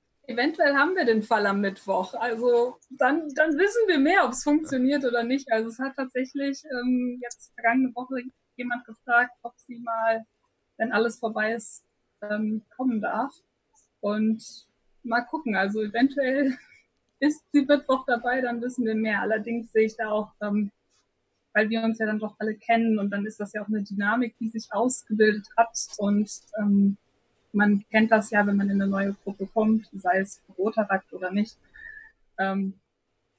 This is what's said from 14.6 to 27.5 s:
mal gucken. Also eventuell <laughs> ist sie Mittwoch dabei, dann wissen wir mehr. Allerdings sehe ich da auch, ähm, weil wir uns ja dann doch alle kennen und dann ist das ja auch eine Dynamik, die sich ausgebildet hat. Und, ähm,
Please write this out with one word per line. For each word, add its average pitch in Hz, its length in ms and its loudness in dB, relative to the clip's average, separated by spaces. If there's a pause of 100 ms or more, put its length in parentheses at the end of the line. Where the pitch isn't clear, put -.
mal 240 200 0
gucken. 240 340 -4
Also 202 260 0
eventuell 262 760 2 (300)
<laughs> - 320 -20
ist 302 240 0 (100)
sie 285 100 6
Mittwoch 277 440 2
dabei, 247 340 -2
dann 240 220 -4
wissen 247 240 -4
wir 220 80 0
mehr. 220 280 0
Allerdings 220 500 -4
sehe 220 140 4
ich 220 100 -6
da 214 140 -4
auch, 214 200 -2 (120)
ähm, 208 280 0 (840)
weil 214 160 2
wir 226 120 -2
uns 226 160 0
ja 220 80 -2
dann 214 140 -2
doch 214 180 -8
alle 214 160 -4
kennen 226 460 2
und 202 100 -2
dann 202 160 -4
ist 214 140 -10
das 202 120 -10
ja 214 100 -6
auch 202 60 -10
eine 214 140 -2
Dynamik, 208 560 -2
die 226 100 -4
sich 226 220 -10
ausgebildet 214 840 2
hat. 233 200 2 (220)
Und, 202 320 2 (300)
ähm, 202 380 4 (540)